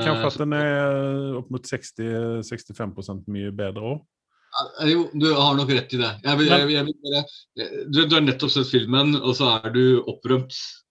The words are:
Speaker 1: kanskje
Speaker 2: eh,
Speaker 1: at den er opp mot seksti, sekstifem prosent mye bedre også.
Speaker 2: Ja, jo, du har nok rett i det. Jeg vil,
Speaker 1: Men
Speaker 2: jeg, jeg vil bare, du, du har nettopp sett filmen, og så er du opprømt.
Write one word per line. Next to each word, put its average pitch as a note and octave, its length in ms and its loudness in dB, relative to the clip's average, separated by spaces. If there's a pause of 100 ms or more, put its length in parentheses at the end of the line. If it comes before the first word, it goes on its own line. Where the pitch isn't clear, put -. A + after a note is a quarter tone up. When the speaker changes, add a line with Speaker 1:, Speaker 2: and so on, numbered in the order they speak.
Speaker 1:
kanskje D#3 200 0
Speaker 2:
eh, - 40 0
Speaker 1:
at C#3 100 -2
den D3 160 0
er C#3 840 0
opp B2 120 -10
mot B2 140 -8
seksti, A#2 800 -4
sekstifem A2 500 -10
prosent G2 340 -12
mye G2+ 220 -6
bedre G2+ 320 -6
også. C3+ 240 -6 (460)
Speaker 2:
Ja, C3+ 360 -6
jo, E3 300 2
du D#3 160 4
har C#3+ 220 4
nok C#3 140 0
rett C3+ 240 0
i C3 40 -2
det. A2 240 -4
Jeg C#3+ 160 0
vil, D3 120 4
Speaker 1:
Men C#3 100 6
Speaker 2:
jeg, C#3+ 120 2
jeg C#3+ 140 0
vil D3+ 160 -6
bare, C#3+ 220 -4 (640)
du, D#3 180 2
du D#3 80 2
har D#3 60 4
nettopp C3+ 300 2
sett C3 160 0
filmen, C3 480 2
og B2+ 180 0
så A#2+ 300 0
er A2 80 -4
du B2+ 320 6
opprømt. B2+ 500 -2 (380)